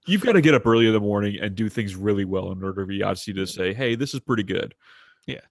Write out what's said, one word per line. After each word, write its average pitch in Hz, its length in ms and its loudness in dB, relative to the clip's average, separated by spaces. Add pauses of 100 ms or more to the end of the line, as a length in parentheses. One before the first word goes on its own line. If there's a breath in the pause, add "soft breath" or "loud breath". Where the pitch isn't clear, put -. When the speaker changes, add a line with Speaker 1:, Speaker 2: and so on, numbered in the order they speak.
Speaker 1:
you've 190 140 2
gotta 214 200 4
get 151 120 6
up 120 140 4
early 113 200 6
in 110 60 4
the 107 60 4
morning 104 400 -2
and 101 160 -4
do 107 140 -2
things 101 260 -6
really 101 300 0
well 92 260 -4
in 92 100 -8
order 95 240 -6
for 95 60 -10
Yahtzee 98 420 -4
to 95 60 -6
Speaker 2:
Yeah. 95 60 -2
Speaker 1:
say, 92 280 -4
"Hey, 117 220 -2
this 135 180 -6
is 135 60 -6
pretty 110 240 -2
good." - 320 -6 (500 soft breath)
Speaker 2:
Yeah. - 140 -10 (100)